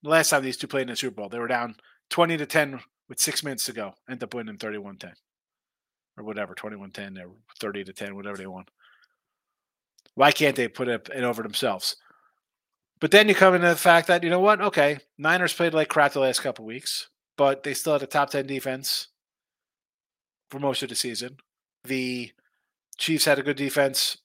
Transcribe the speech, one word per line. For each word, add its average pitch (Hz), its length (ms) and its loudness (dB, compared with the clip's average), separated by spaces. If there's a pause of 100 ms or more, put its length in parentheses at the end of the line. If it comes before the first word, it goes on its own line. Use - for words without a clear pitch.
The 147 60 -10
last 156 220 4
time 143 120 4
these 131 140 -6
two - 100 -10
played 135 160 -2
in 123 60 -4
the 117 80 -8
Super 127 200 -6
Bowl, 104 120 -10
they 117 100 -10
were 117 80 -4
down 120 300 -2 (320)
twenty 165 300 2
to 147 80 -6
ten 139 340 0 (280)
with - 120 -10
six - 240 -2
minutes 135 220 -6
to 123 80 -8
go. 104 200 -10 (140)
End 123 160 -10
up 107 100 -14
winning 110 220 -10
thirty-one 101 400 -10
ten 90 180 -18 (1000)
or - 80 -18
whatever, 104 300 -8
twenty-one 98 360 -14
ten 98 280 -14
or 90 140 -18 (280)
thirty 101 240 -6
to 95 80 -16
ten, 101 240 -12
whatever 101 220 -12
they 95 80 -12
won. 92 180 -14 (1500)
Why 147 180 6
can't 143 240 2
they 120 120 -2
put 123 200 -6
up 117 220 -6
an 127 140 -6
over 113 180 -2
themselves? 110 540 -4 (1040)
But 156 120 -2
then 214 180 8
you 202 60 6
come 190 200 8
into 175 140 4
the 170 80 4
fact 170 300 6
that, 175 180 4
you 170 60 0
know 180 100 2
what? 202 220 4
Okay, 151 360 2 (200)
Niners 165 340 2
played 170 220 0
like 156 160 2
crap 143 240 4
the 143 60 0
last 131 200 2
couple 120 240 -6
weeks, - 460 -10 (260)
but 139 260 2
they 139 120 -6
still - 180 -2
had 139 100 2
a 135 40 -10
top 143 240 0
ten 139 160 -2
defense 135 600 -6 (1400)
for 139 80 -12
most 139 240 -2
of 131 60 -8
the 117 60 -12
season. 123 420 -6 (480)
The 127 480 -6 (640)
Chiefs 160 300 0
had 143 120 4
a 135 40 -6
good 139 160 -2
defense 139 680 0